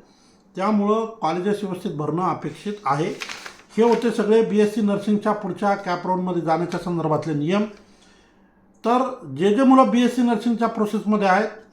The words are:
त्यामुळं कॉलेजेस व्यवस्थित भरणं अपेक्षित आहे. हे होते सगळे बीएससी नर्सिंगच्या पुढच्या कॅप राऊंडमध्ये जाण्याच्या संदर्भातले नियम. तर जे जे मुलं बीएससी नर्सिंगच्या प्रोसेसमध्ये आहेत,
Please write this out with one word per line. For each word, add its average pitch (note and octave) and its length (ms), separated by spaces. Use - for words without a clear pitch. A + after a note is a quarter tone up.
त्यामुळं G#3 480
कॉलेजेस F3+ 440
व्यवस्थित F#3 280
भरणं D3+ 300
अपेक्षित F3 500
आहे. C#3+ 220
हे G#3 60
होते A#3 280
सगळे A3 340
बीएससी G#3 360
नर्सिंगच्या G#3 520
पुढच्या G3+ 420
कॅप F3+ 320
राऊंडमध्ये F3+ 360
जाण्याच्या E3 380
संदर्भातले D#3 540
नियम. E3+ 280
तर B3 340
जे G3+ 160
जे C4+ 80
मुलं C4 280
बीएससी A#3+ 320
नर्सिंगच्या A#3 460
प्रोसेसमध्ये G#3 600
आहेत, G#3 200